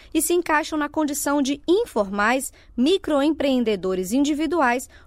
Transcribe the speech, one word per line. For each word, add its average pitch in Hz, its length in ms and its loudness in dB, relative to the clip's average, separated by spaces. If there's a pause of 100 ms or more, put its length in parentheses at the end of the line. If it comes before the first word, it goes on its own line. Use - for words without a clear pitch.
(140)
e 320 80 0
se 349 140 0
encaixam 320 420 0
na 294 100 -2
condição 294 540 -2
de 277 260 -2
informais, 233 880 0 (240)
microempreendedores 254 1300 0
individuais 285 760 0 (200)